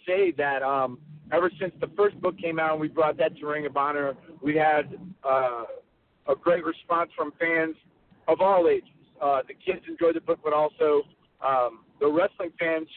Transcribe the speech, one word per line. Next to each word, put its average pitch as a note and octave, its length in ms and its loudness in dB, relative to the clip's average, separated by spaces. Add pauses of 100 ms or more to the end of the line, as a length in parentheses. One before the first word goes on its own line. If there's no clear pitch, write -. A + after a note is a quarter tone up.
say F#3 300 2
that, C#3 260 0
um, C3 360 -2 (340)
ever F3 260 2
since F3+ 220 -6
the D#3 160 -4
first G#3 240 2
book F3+ 180 -4
came E3 220 -4
out D#3+ 120 0
and D#3 80 -2
we D#3 60 -2
brought D3+ 300 0
that D#3 220 0
to D3 80 -10
Ring D3 200 -4
of C3+ 100 -6
Honor, C#3+ 380 -2 (260)
we D3 140 -2
had, D3+ 420 2 (280)
uh, B2+ 400 0 (640)
a C#3 80 2
great E3+ 280 0
response E3 520 -2
from D3+ 240 -4
fans E3 340 0 (540)
of D#3+ 120 2
all F#3 280 4
ages. C3+ 200 2 (320)
Uh, C#3 280 0
the - 60 -18
kids F3+ 340 -6
enjoyed E3 260 0
the E3 60 -4
book, E3 240 -2
but D3+ 80 0
also, D3+ 500 2 (420)
um, B2 360 0 (180)
the C#3+ 80 2
wrestling E3+ 500 0
fans D#3+ 300 -2 (100)